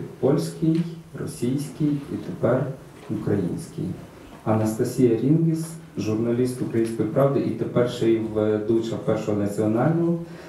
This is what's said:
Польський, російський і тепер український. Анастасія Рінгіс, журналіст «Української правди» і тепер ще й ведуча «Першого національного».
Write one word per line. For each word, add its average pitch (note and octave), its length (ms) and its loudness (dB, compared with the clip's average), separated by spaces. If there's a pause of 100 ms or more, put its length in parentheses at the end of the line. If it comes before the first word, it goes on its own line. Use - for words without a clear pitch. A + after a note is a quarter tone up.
(200)
Польський, E3 640 2 (380)
російський C#3+ 680 -2
і C3+ 280 -4 (100)
тепер - 400 0 (440)
український. F2+ 760 -2 (600)
Анастасія A2 720 2
Рінгіс, D#3+ 480 2 (320)
журналіст A#2 640 0
«Української A2+ 480 0
правди» C#3 300 4
і - 100 0
тепер - 400 0
ще A2+ 200 0
й A2+ 80 6
ведуча G#2+ 760 0 (100)
«Першого G#2+ 320 0
національного». C3 800 2 (320)